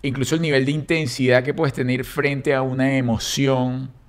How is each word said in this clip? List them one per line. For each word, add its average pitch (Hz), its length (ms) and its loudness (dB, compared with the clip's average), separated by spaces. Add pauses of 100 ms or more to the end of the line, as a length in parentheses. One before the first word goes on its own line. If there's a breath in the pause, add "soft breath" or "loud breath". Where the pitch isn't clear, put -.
incluso 135 320 -2
el 165 60 0
nivel 139 240 2
de 143 60 0
intensidad 135 720 2
que 139 120 -4
puedes 156 180 0
tener 127 320 -2
frente 139 480 0
a 131 80 2
una 131 340 0
emoción. 127 920 0 (200)